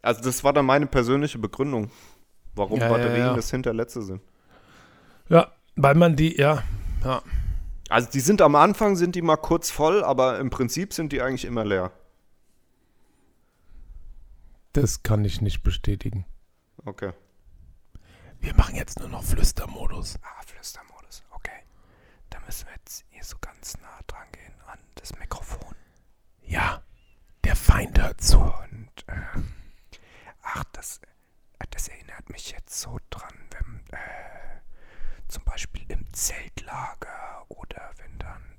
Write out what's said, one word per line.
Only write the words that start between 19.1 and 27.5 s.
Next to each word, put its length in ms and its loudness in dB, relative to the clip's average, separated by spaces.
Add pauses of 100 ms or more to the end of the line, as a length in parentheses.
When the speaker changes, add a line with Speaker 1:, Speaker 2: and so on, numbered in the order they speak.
Speaker 2:
Flüstermodus. 960 -2
Speaker 1:
Ah, 240 -20
Flüstermodus, 840 -20
okay. 320 -14 (680)
Da 120 -12
müssen 260 -10
wir 80 -18
jetzt 340 -18
hier 140 -18
so 180 -14
ganz 380 -16
nah 280 -20
dran 240 -14
gehen 220 -20 (140)
an 120 -20 (160)
das 240 -16
Mikrofon. 560 -12 (680)
Speaker 2:
Ja, 380 -2 (640)
der 120 4